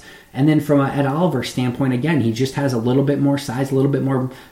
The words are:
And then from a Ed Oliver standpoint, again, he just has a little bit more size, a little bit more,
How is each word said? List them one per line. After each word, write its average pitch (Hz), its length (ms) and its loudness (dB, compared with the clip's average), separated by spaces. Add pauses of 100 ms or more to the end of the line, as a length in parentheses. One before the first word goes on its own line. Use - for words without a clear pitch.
(340)
And 135 160 2
then 151 100 4
from 147 220 2
a 135 80 0
Ed 139 160 0
Oliver 143 380 0
standpoint, 127 500 -2
again, 143 260 0
he 113 140 0
just 127 220 -2
has 139 180 -2
a 120 40 0
little 123 280 2
bit 143 160 0
more 139 160 2
size, 135 340 -4
a 135 40 0
little 135 140 2
bit 135 120 0
more, 131 280 -2 (220)